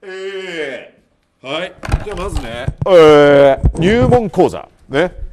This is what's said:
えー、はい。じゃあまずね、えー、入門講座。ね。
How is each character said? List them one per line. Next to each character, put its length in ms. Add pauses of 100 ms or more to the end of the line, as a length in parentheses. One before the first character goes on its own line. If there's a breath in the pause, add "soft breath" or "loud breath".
え 960 (440)
ー、 40
は 200
い。 80 (280)
じ 80
ゃ 40
あ 20
ま 140
ず 100
ね、 260 (200)
え 760
ー、 160
入 300
門 220
講 180
座。 180 (220)
ね。 240 (200)